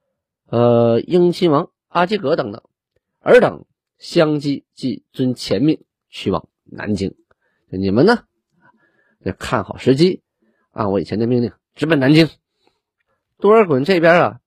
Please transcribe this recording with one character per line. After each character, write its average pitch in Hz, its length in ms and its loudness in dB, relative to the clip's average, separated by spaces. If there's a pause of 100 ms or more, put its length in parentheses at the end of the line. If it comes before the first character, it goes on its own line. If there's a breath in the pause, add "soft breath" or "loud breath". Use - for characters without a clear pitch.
(500)
呃， 117 500 2
英 175 320 0
亲 170 200 -2
王 147 180 -2 (260)
阿 180 100 0
济 208 120 -4
格 151 180 -2
等 127 160 -6
等， - 100 -18 (600)
尔 233 180 4
等 123 240 -2 (340)
相 151 440 -2
继 143 320 -6
即 - 400 -8
遵 127 200 -4
前 104 280 -4
命 151 240 0 (240)
去 - 200 -8
往 90 200 -4 (160)
南 - 280 -10
京。 95 220 -6 (540)
你 95 200 -4
们 117 160 4
呢， 233 200 2 (920)
要 95 120 -8
看 - 320 -6
好 - 140 -14
时 131 180 0
机， 175 260 0 (500)
按 107 200 -6
我 98 80 -2
以 80 60 -6
前 101 140 -6
的 117 60 -2
命 120 160 -2
令 117 120 -6 (200)
直 - 120 -6
奔 156 160 0
南 135 120 4
京。 156 140 4 (1080)
多 202 160 2
尔 226 100 4
衮 143 220 0
这 175 160 0
边 170 120 6
啊， 123 340 0